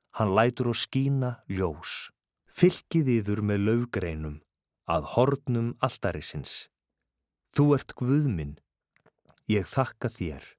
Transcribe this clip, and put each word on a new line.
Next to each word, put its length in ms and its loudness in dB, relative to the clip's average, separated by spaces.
hann 220 2
lætur 360 2
á 40 -4
skína 540 0
ljós. 640 -4
Fylkið 640 2
yður 320 -2
með 160 0
laufgreinum, 760 -2
að 300 -2
hornum 640 2
altarisins. 880 -6
Þú 80 6
ert 200 -8
Guð 320 2
minn, 300 -4
ég 200 2
þakka 440 -2
þér. 320 -8